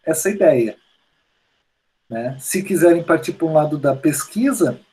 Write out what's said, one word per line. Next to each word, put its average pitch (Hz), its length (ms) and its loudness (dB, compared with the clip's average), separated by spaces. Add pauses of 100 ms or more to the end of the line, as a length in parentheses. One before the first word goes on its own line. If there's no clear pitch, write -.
essa 160 260 -2
ideia, 151 460 2 (1300)
né? 120 300 -8
Se - 240 -6
quiserem 170 400 4
partir 160 300 -2
pra - 140 -6
um 160 60 -4
lado 151 240 0
da 139 180 0
pesquisa, 185 840 -2 (120)